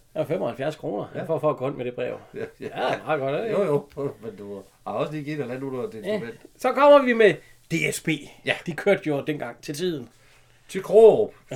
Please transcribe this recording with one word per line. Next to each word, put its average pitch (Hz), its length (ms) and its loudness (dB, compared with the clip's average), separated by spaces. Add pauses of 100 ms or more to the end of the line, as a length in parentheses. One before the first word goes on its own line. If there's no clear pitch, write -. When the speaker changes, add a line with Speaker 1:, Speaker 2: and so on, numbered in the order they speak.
(140)
Speaker 1:
var 156 100 -2
femoghalvfjerds 147 520 -4
kroner, 175 380 -8
Speaker 2:
Ja. 147 100 -8
Speaker 1:
for 165 100 -2
at 143 60 -2
få 151 120 0
rundt 135 240 -4
med 127 80 -8
det 120 100 -6
brev. 120 240 -6 (160)
Speaker 2:
Ja, 113 100 -8 (160)
ja. 113 60 -10 (240)
Speaker 1:
Ja, - 140 -4
meget 151 160 -2
godt, 135 240 -2
ikke? 113 160 -2
Speaker 2:
Jo, 202 40 2 (320)
jo. 143 160 -6 (100)
Men 107 140 -12
du 101 260 -14 (240)
har 98 60 -8
også 151 200 -4
lige 151 120 -8
givet 151 140 -8
halvanden 131 320 -8
hundrede 120 200 -6
til 110 100 -14
et 104 60 -10
Speaker 1:
Ja. 208 60 -4
Speaker 2:
instrument. 156 280 -8 (160)
Speaker 1:
Så 254 160 -2
kommer 285 300 8
vi 247 100 2
med 214 220 6 (380)
D 156 220 -2
S - 60 -10
B. - 80 -4 (360)
Speaker 2:
Ja. 135 100 0 (120)
Speaker 1:
De 175 60 -6
kørte 196 340 0
jo 139 180 -4
dengang 143 380 -8
til 151 120 -10
tiden. 151 340 -6 (600)
Speaker 2:
Til 190 140 -8
Krogerup, 180 500 8 (220)